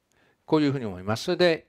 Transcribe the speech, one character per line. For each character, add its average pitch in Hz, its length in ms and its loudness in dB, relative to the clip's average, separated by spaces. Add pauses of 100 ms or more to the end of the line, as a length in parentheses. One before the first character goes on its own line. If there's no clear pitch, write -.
(460)
こ 160 100 2
う 151 60 4
い 147 40 2
う 139 60 0
ふ 139 40 -4
う - 20 -6
に 120 80 -8
思 92 120 -10
い 92 40 -14
ま 101 140 -2
す。 - 80 -10
そ 185 80 -4
れ 170 40 -2
で、 170 320 2